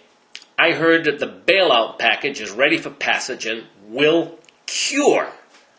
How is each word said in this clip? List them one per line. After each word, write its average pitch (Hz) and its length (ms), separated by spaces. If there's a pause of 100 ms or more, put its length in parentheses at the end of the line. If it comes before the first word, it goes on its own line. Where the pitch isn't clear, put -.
(560)
I 160 160
heard 165 320
that 143 140
the - 80
bailout 165 720
package 113 420
is 104 120
ready 143 260
for 151 120
passage 117 560
and 113 180 (240)
will 151 500 (280)
cure - 640 (460)